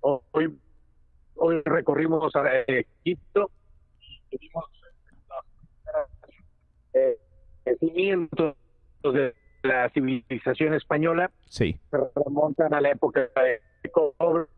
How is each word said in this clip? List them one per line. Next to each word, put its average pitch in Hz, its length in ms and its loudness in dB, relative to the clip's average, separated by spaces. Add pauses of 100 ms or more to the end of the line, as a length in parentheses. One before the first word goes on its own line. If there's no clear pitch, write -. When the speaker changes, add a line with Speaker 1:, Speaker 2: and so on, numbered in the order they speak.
Speaker 1:
Hoy, 147 540 -2 (800)
hoy 165 280 2
recorrimos 156 720 0
a 143 60 2 (240)
Egipto 160 840 -2 (800)
y 135 80 -14
vimos, - 260 -14 (2250)
eh, 131 240 2 (640)
cimientos 165 760 -2 (480)
de 135 300 0 (300)
la 127 320 0
civilización 131 800 -2
española. 165 560 0 (180)
Speaker 2:
Sí. 87 320 -2 (100)
Speaker 1:
Se 147 60 -2 (260)
remontan 147 520 0
a 147 80 2
la 143 80 4
época 135 300 0
de 127 680 -2
cobre 160 680 0